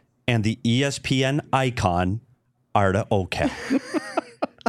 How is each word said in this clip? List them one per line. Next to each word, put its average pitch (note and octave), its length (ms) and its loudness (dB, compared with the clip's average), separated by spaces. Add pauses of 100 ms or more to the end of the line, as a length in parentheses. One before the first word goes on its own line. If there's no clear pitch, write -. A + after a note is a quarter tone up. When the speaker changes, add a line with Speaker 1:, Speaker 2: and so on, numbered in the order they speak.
(280)
Speaker 1:
and A#2 160 2
the A2 220 -2
E A#2+ 180 2
S C#3 160 -4
P C3 240 0
N C#3 180 0 (120)
icon, G#2+ 680 0 (540)
Arda G2 380 2
Okel? G2+ 440 0
Speaker 2:
<laughs> - 560 -6 (580)